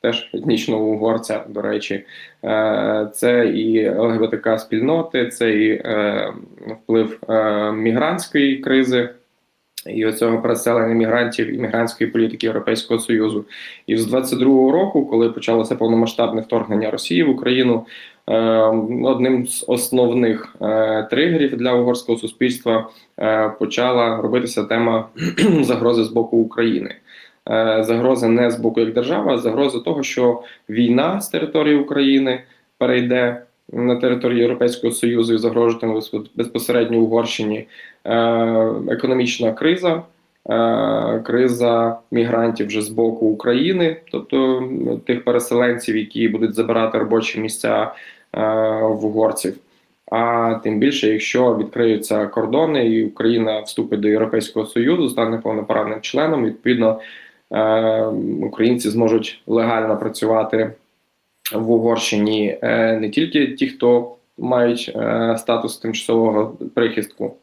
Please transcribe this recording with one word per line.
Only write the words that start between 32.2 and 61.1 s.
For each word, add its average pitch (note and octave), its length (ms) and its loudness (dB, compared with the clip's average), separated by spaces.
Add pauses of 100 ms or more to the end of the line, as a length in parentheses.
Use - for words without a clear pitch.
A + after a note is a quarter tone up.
перейде B2 640 0 (300)
на A#2+ 240 0
територію B2 440 0
Європейського A#2+ 520 0
Союзу A#2 420 0
і A2 40 2
загрожуватиме A#2 560 0
безпо-, G#2+ 400 -6
безпосередньо A#2 640 0
Угорщині. A2+ 680 0 (380)
Е, A2+ 100 -2 (760)
економічна B2 640 0
криза, E3 500 0 (480)
е, A2+ 760 0
криза A#2 720 2 (140)
мігрантів A#2 560 0
вже G#2+ 160 -4
з G#2+ 60 -6
боку A2+ 380 0
України, D#3+ 720 0 (140)
тобто, C3 460 0
м, B2+ 500 -4
тих A#2+ 180 -2
переселенців, A#2+ 720 0
які A2 320 -2
будуть A2 260 0
забирати A2+ 440 0
робочі A2 420 0
місця, A2 520 -2 (440)
е, - 40 -4 (420)
в A2 220 0
угорців. G#2+ 500 0 (580)
А A#2 420 0 (100)
тим A2 140 -2
більше, B2+ 300 2
якщо A2+ 480 2
відкриються G#2+ 680 0
кордони B2+ 640 0
і A2+ 160 2
Україна A2 560 0
вступить - 400 -4
до G#2 80 0
Європейського A2 580 0
Союзу, C#3 420 0
стане A2+ 300 -2
повноправним A2 600 -4
членом, D3 440 -2
відповідно, A2 560 0 (520)
е, A2 540 2 (360)
українці A2 480 0
зможуть A2 560 0
легально A2+ 500 0
працювати A2 760 0 (840)